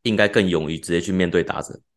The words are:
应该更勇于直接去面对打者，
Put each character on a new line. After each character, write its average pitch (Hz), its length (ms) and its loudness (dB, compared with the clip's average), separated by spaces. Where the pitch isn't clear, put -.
应 113 120 -2
该 104 140 4
更 104 180 2
勇 78 240 0
于 80 80 -4
直 - 140 -8
接 85 80 2
去 87 100 -4
面 92 200 0
对 85 120 2
打 71 200 -4
者， - 180 -14